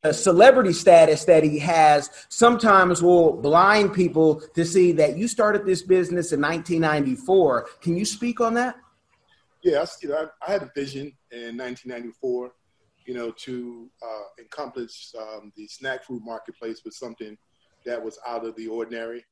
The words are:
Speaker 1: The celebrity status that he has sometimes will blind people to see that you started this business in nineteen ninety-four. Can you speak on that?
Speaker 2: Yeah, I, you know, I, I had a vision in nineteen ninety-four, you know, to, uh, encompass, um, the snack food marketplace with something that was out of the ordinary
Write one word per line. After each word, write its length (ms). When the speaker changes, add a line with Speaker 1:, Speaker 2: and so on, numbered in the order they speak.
Speaker 1:
The 100
celebrity 600
status 520
that 180
he 140
has 720
sometimes 720
will 320
blind 600
people 480
to 100
see 300
that 240
you 100
started 380
this 160
business 500
in 80
nineteen 420
ninety-four. 880
Can 160
you 80
speak 340
on 140
that? 240
Speaker 2:
Yeah, 180
I, 40
you 80
know, 200
I, 60
I 60
had 80
a 140
vision 360
in 260
nineteen 340
ninety-four, 600
you 100
know, 160
to, 580
uh, 220
encompass, 800
um, 380
the 100
snack 380
food 180
marketplace 600
with 80
something 420
that 180
was 240
out 200
of 100
the 120
ordinary 640